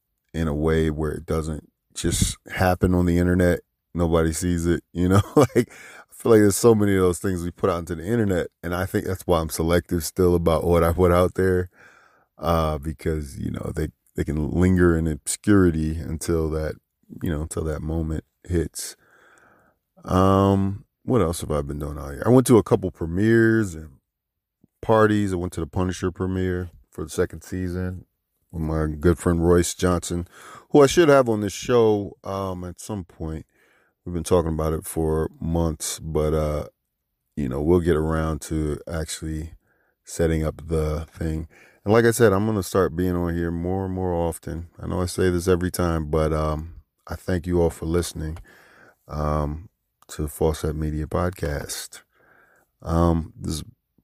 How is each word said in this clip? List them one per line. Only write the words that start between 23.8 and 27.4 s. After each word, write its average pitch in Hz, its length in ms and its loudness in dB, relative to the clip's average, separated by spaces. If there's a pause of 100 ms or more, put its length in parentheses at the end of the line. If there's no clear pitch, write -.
parties. 104 500 4
I 90 40 -2
went 90 180 -6
to 85 60 -6
the 80 60 -4
Punisher 92 440 -2
premiere 92 600 -4 (200)
for 85 140 -10
the 80 60 -16
second 85 320 -4